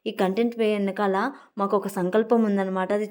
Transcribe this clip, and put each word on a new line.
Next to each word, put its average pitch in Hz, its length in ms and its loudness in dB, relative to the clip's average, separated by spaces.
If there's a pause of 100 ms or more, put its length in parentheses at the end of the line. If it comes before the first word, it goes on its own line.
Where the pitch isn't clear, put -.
ఈ 220 60 -6
కంటెంట్ 208 460 0
వెనకాల 202 600 0 (400)
మాకు 202 180 -2
ఒక 202 120 0
సంకల్పం 220 560 2
ఉందన్నమాట. 190 500 0
అది 208 180 -2